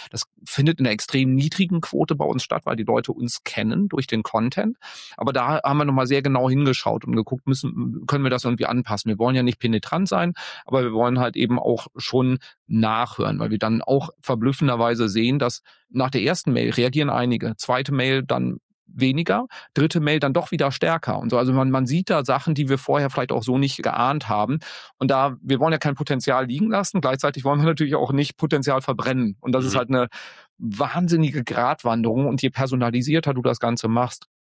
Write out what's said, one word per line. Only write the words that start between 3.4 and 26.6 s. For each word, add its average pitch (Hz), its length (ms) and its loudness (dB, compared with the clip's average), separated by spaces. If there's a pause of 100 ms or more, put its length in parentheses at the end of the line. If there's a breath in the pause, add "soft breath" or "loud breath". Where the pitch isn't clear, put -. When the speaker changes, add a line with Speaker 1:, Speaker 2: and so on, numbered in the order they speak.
Speaker 1:
kennen 123 460 -2
durch - 180 -4
den 110 160 -2
Content. 185 520 -2 (420 loud breath)
Aber 135 160 -2
da 131 300 0
haben 139 140 2
wir 147 80 2
noch 143 80 2
mal 131 140 2
sehr 135 160 2
genau 131 260 2
hingeschaut 127 560 0
und 120 100 0
geguckt, 113 300 -2
müssen, 127 640 -2
können 139 160 0
wir 131 80 2
das 123 120 0
irgendwie 120 220 0
anpassen. 113 440 -2
Wir 104 100 0
wollen 123 160 2
ja 127 80 2
nicht 123 160 0
penetrant 123 500 0
sein, 175 240 0 (320 loud breath)
aber 131 160 0
wir 120 120 -2
wollen 123 260 2
halt 123 160 0
eben 123 240 2
auch - 360 -2
schon 127 440 0 (260 loud breath)
nachhören, 110 720 0
weil 107 140 -4
wir 110 80 -2
dann 113 240 0
auch 135 260 0 (100)
verblüffenderweise 120 920 0
sehen, 113 280 2
dass 123 240 -2 (280 soft breath)
nach 127 200 -2
der 127 140 0
ersten 151 300 0
Mail 117 180 0
reagieren 127 400 0
einige, 117 440 0
zweite 131 380 -2
Mail 135 300 0
dann 123 340 -2 (300)
weniger, 165 600 0 (260 loud breath)
dritte 160 260 2
Mail 151 200 2
dann 139 140 0
doch 170 180 -2
wieder 147 200 0
stärker 160 460 -2
und 113 140 -4
so. 123 80 2
Also 127 120 2
man, 131 200 2
man 131 160 0
sieht 170 240 0
da 151 120 2
Sachen, 139 300 0
die 139 160 0
wir 135 80 2
vorher 139 320 0
vielleicht 127 220 -4
auch 120 100 -2
so 127 160 0
nicht 139 240 0
geahnt 131 480 0
haben. 110 300 0 (400 loud breath)
Und 135 100 2
da, 135 320 2
wir 135 180 0
wollen 160 120 4
ja 156 80 2
kein 143 160 0
Potenzial 131 500 0
liegen 151 240 0